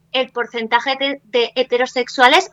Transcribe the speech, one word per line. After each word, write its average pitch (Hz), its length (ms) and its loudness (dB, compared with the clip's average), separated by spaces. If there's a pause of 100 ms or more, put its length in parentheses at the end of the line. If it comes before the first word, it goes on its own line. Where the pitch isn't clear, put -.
(140)
el 254 180 -2
porcentaje 240 680 -2
de, 277 260 -4
de 233 300 -2
heterosexuales 254 960 2